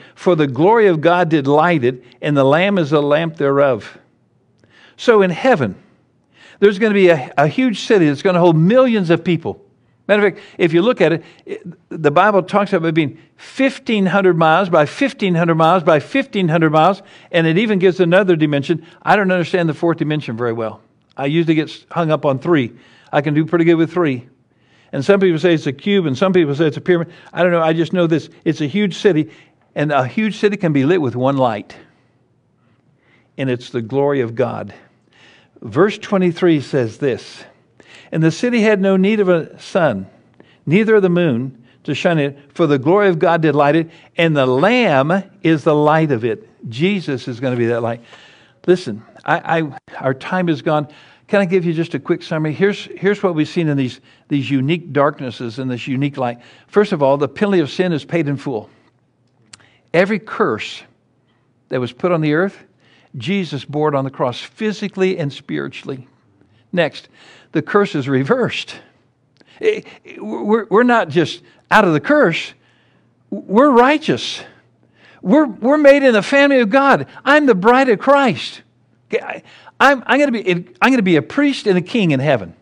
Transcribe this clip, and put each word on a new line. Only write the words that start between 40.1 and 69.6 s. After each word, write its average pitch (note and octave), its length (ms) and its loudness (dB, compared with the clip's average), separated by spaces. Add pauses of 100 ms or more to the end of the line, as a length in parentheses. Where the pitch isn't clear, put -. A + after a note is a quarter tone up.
neither G#3+ 300 2
of G#3 60 4
the F#3 80 2
moon, C#3 560 -2 (180)
to D3+ 100 -6
shine E3 260 0
it, C#3 180 -4 (160)
for E3+ 120 0
the C#3+ 140 2
glory F#3+ 300 2
of E3 100 0
God E3+ 220 2
did D3+ 140 2
light D3 200 4
it, E3 140 -2 (280)
and E3 200 2
the C3 80 2
Lamb F3 800 2 (180)
is D#3+ 240 0
the D#3 100 2
light D3+ 360 2
of A2+ 120 -2
it." A2 240 -6 (220)
Jesus D3+ 580 -4
is A#2+ 140 -10
gonna B2 160 -2
be A#2 100 0
that A#2 140 -2
light. A#2 200 -6 (680)
Listen, C3+ 360 -2 (220)
I, E3+ 340 -2
I, D3+ 120 -6 (280)
our C3 140 -2
time F3+ 340 -6
is C#3+ 140 -2
gone. D3+ 260 -2 (400)
Can G3+ 140 0
I G3 40 0
give F3 200 -2
you E3+ 80 -2
just E3 200 -4
a C#3 60 -4
quick F3 240 -6
summary? D#3 300 -4
Here's, F#3+ 320 -2
here's G3 360 -4
what F3+ 140 -2
we've D3+ 140 -2
seen E3+ 180 -2
in C#3+ 80 0
these, C3 240 -4 (300)
these C3+ 200 -2
unique C#3+ 440 -2
darknesses C3 640 -4
and C3 100 -6
this A#2+ 160 -8
unique C#3 300 -4
light. A#2+ 220 -6 (300)
First G3+ 260 0
of D3 100 -2
all, C3+ 140 4
the C#3+ 100 -2
penalty G3+ 320 -2
of C#3 100 -2
sin F#3 220 -2
is D3 140 -4
paid E3 240 -4
in C#3+ 80 -4
full. A#2 320 -10 (1200)
Every F#3+ 260 0
curse - 640 -6 (840)
that C3 140 -4
was A#2+ 100 -6
put F3+ 220 -4
on D#3+ 80 0
the D3+ 120 0
earth, F#3 300 -4 (540)
Jesus D3+ 480 -6
bore D3+ 240 -4
it C#3 60 -2
on C3+ 100 -4
the C3 40 -8
cross C3 300 -6
physically G3 800 -6
and C#3+ 160 -6
spiritually. C#3 720 -12 (640)
Next, E3 380 -4 (420)
the D#3 100 -2
curse G3+ 320 0
is C3+ 140 -4
reversed. C#3 680 -2 (840)
It, - 260 -2 (200)